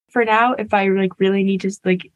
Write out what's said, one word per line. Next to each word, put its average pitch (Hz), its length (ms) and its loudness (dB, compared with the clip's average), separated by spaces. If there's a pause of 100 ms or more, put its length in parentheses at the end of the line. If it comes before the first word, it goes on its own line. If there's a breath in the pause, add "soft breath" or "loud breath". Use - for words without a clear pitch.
(120)
For 240 140 0
now, 226 280 2
if 214 200 -8
I, 196 140 2
like, 190 320 0
really 196 240 2
need 196 180 0
to, 190 100 -4 (140)
like, 185 300 -2